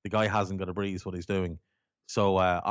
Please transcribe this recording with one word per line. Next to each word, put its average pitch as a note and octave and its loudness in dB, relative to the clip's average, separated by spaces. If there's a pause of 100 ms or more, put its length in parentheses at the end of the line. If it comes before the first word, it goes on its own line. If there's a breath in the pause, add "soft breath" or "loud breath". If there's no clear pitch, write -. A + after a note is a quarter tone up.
the G2 -8
guy G#2+ 2
hasn't G2 0
got F#2 -4
a F2+ -6
breeze G2 -4
what F2+ -6
he's F2 -8
doing. F#2 -2 (480)
So, G2 2
uh, F2+ 4 (100)